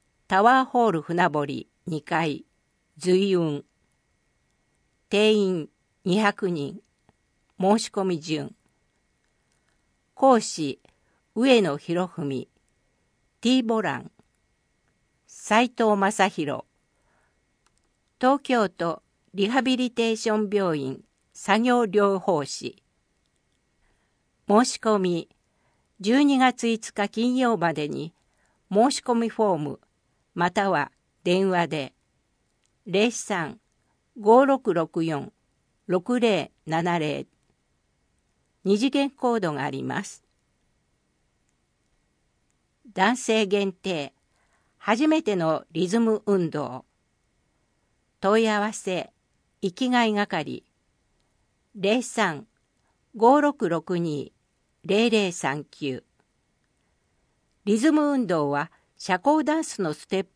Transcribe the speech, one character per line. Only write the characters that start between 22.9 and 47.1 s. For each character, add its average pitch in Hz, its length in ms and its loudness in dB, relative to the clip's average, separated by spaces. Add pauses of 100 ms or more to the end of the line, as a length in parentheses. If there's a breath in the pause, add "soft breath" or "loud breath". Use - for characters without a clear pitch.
申 220 180 6
し - 120 -8
込 214 220 0
み、 175 300 -2 (720)
十 226 220 2
二 277 160 4
月 254 300 2
五 226 260 -2
日 202 160 -4
金 247 260 -2
曜 240 220 0
ま 165 160 0
で 151 140 -4
に 147 260 -8 (580)
申 226 200 4
し - 80 -6
込 247 160 -2
み 233 140 0
フ - 140 -6
ォ 196 120 2
ー - 20 -6
ム、 143 220 -8 (560)
ま 175 160 0
た 196 180 0
は 147 220 0 (320)
電 185 260 2
話 175 180 0
で、 143 260 -8 (920)
零 208 240 0
三 175 500 -6 (600)
五 233 260 8
六 262 280 0
六 165 300 -2
四 143 280 -6 (560)
六 214 320 -2
零 202 320 0 (160)
七 170 320 -2
零。 143 260 -4 (1400)
二 196 140 2
次 262 140 0
元 277 180 0
コ 240 260 -2
ー 226 40 -2
ド 165 140 -2
が 139 100 -6
あ 143 80 -4
り 135 100 -8
ま 131 220 -6
す。 - 200 -18 (2750)
男 208 240 2
性 220 300 0
限 196 260 0
定、 160 400 -6 (640)
初 240 300 0
め 311 160 2
て 202 120 -2
の 160 360 -2
リ 170 160 -2
ズ 220 120 0
ム 220 280 0
運 185 240 0
動。 131 340 -8 (1300)